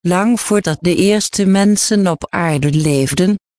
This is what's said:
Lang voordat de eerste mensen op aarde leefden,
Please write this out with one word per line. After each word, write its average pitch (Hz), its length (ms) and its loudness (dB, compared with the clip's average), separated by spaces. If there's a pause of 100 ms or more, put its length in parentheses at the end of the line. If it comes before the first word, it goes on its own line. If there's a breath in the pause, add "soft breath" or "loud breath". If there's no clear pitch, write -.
Lang 196 400 0
voordat 185 400 -2
de 175 160 0
eerste 202 480 0
mensen 196 600 2
op 165 240 -4
aarde 151 420 0
leefden, 151 640 0 (220)